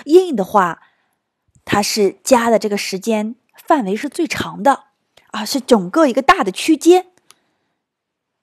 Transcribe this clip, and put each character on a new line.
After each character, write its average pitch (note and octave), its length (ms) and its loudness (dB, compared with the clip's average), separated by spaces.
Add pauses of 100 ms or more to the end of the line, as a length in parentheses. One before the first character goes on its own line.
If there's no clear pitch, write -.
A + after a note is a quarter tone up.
in E4 320 4
的 F#3+ 80 -2
话， F#3 360 0 (840)
它 - 160 -2
是 G3+ 420 -2
加 A#3 260 2
的 A3 80 2
这 G#3 120 -2
个 G3+ 80 -4
时 - 200 -8
间 A3 380 -4 (180)
范 D4+ 300 -2
围 F#3+ 100 -4
是 A3 140 -6
最 D#4+ 180 -4
长 - 380 -8
的， C4+ 220 0 (460)
啊， G#3+ 120 -8
是 C4 160 -6
整 G3 300 2
个 D#4 180 2
一 A#3 60 0
个 C4 80 0
大 F4 220 0
的 F4+ 80 -4
区 - 260 0
间 F#4 300 4 (1400)